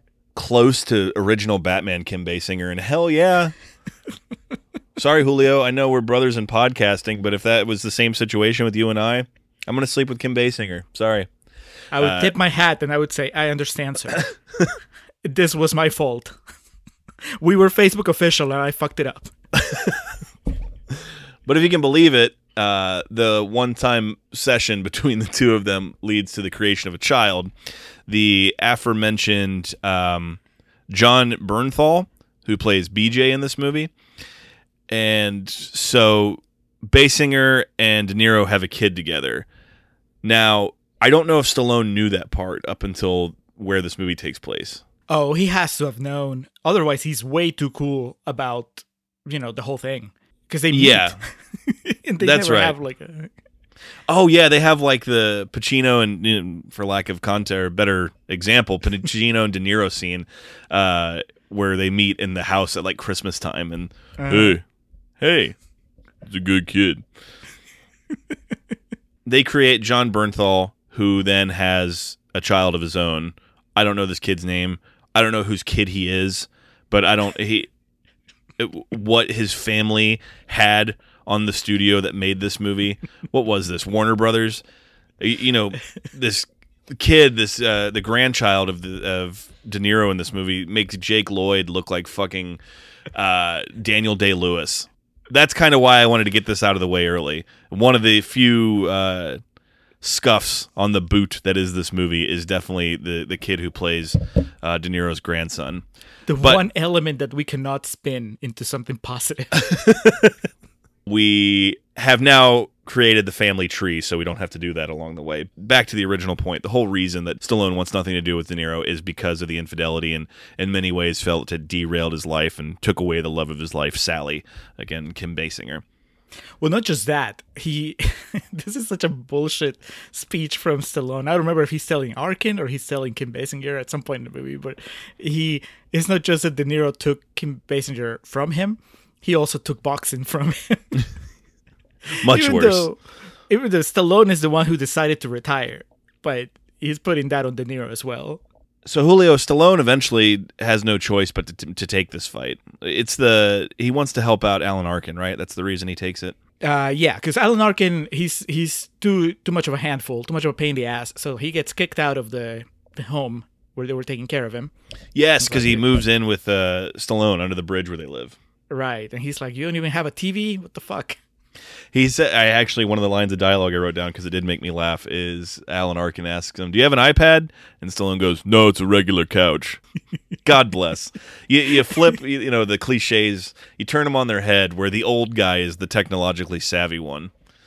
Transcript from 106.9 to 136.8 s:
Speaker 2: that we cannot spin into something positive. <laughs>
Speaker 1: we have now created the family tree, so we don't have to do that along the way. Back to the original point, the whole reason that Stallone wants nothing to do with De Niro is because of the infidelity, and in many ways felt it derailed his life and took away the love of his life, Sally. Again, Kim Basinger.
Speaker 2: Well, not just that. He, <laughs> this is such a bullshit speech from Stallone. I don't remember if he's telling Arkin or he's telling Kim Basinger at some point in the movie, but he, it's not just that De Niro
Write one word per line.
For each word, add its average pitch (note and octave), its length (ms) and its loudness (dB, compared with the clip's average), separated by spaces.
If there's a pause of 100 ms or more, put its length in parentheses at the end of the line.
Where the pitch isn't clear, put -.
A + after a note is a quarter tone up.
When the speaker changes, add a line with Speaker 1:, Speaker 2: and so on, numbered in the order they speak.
Speaker 2:
that C3 140 -6
we C#3+ 120 -4
cannot C3+ 400 -6
spin A#2+ 560 -8
into A#2 240 -10
something B2 320 -8
positive. B2 500 -8
<laughs> - 1600 0
Speaker 1:
we G2+ 720 2 (200)
have B2+ 240 4
now B2+ 460 8 (180)
created A2+ 400 4
the F#2 60 -6
family F#2+ 360 0
tree, E2+ 340 -4
so E2+ 160 -4
we E2+ 60 -4
don't E2+ 140 -6
have F2+ 120 -8
to F2 100 -16
do E2+ 140 -6
that D#2+ 160 -6
along D#2+ 260 -12
the D#2+ 60 -16
way. D#2 340 -8
Back A#2 320 2
to - 80 -10
the G#2 100 0
original F#2 300 -2
point, E2+ 280 -4
the G#2 60 -8
whole A#2+ 180 2
reason F2+ 380 -2
that E2+ 160 -6
Stallone G2+ 340 0
wants F2+ 180 -4
nothing F#2 200 -2
to F2 80 -2
do E2+ 140 -2
with E2+ 120 -4
De F2+ 80 -8
Niro E2 300 -6
is E2 160 -6
because E2+ 400 -6
of F2 60 -6
the E2 100 -6
infidelity, E2 560 -6
and D#2 140 -8 (300)
in F#2+ 140 -4
many F#2 200 -2
ways F2 300 -2
felt E2+ 300 -4
it D#2+ 160 -8
derailed E2+ 440 -4
his D#2+ 140 -8
life D#2 340 -4
and D#2 220 -12
took G2 180 -2
away F2 220 -2
the D#2+ 80 -6
love D#2 200 -4
of D2+ 100 -12
his D#2 140 -10
life, D2 220 -4
Sally. D2+ 480 -6 (340)
Again, D#2+ 360 -12
Kim E2+ 220 -12
Basinger. D#2 480 -10 (800)
Speaker 2:
Well, D#3 100 0
not A3 120 0
just C#3+ 240 -4
that. C#3 360 -4 (140)
He, D3+ 400 -6 (280)
<laughs> - 280 -12
this G3+ 220 -12
is A#3 120 -8
such - 160 -6
a E3 60 0
bullshit C#3+ 680 -4 (340)
speech - 460 -8
from D3 240 -2
Stallone. C3 460 -6
I D#3 40 -2
don't F3 80 2
remember E3 220 0
if D3 100 -2
he's D#3 140 -6
telling C3+ 300 -4
Arkin F3+ 440 -4
or C#3+ 80 -6
he's C3 200 -8
telling C3+ 260 -6
Kim B2 200 -10
Basinger C3+ 460 -10
at B2+ 100 -12
some D3 120 -6
point B2+ 240 -10
in A#2+ 60 -16
the C#3 80 -14
movie, C3+ 160 -10
but C3+ 240 -14 (380)
he, D#3 440 -2 (300)
it's E3 180 -2
not F#3 140 0
just E3 200 0
that D#3+ 120 -2
De C#3+ 100 -2
Niro D3 300 0